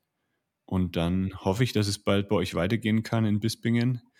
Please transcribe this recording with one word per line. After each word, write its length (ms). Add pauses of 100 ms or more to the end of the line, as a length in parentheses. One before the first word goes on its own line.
(640)
Und 320
dann 380
hoffe 280
ich, 80
dass 160
es 160
bald 240
bei 80
euch 200
weitergehen 480
kann 220
in 140
Bispingen, 640 (180)